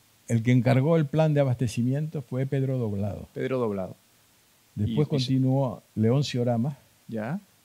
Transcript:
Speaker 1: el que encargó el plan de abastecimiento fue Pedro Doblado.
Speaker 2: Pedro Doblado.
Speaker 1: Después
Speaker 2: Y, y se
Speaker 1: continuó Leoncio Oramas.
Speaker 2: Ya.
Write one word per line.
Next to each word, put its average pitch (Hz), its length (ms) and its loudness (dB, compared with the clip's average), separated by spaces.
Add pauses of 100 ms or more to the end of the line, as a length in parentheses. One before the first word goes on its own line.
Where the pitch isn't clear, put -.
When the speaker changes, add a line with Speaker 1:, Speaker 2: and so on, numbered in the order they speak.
(360)
Speaker 1:
el 113 80 0
que 123 80 2
encargó 127 460 4
el 160 80 2
plan 156 280 2
de 143 60 4
abastecimiento 135 840 0
fue 131 240 -4
Pedro 135 320 -2
Doblado. 104 560 -4
Speaker 2:
Pedro 131 240 -4
Doblado. 101 380 -4 (800)
Speaker 1:
Después 107 220 0
Speaker 2:
Y, 147 40 4
y - 20 4
se 143 60 0
Speaker 1:
continuó 131 720 0 (140)
Leoncio 120 460 2
Oramas. 120 360 0 (300)
Speaker 2:
Ya. 113 320 -6 (240)